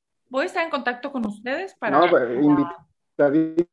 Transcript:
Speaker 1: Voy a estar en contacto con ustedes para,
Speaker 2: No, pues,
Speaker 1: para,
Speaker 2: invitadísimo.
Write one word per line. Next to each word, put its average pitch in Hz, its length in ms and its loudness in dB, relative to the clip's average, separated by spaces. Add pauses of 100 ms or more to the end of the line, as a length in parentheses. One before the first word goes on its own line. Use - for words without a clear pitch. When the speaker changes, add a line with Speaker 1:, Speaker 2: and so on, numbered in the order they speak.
(280)
Speaker 1:
Voy 269 160 -4
a - 20 -2
estar 370 160 -4
en 330 80 -4
contacto 247 400 -6
con 247 160 -6
ustedes 269 480 -8
para, 208 240 0
Speaker 2:
No, 175 100 6
pues, 165 140 4
Speaker 1:
para, 123 120 -2
Speaker 2:
invitadísimo. 147 1400 0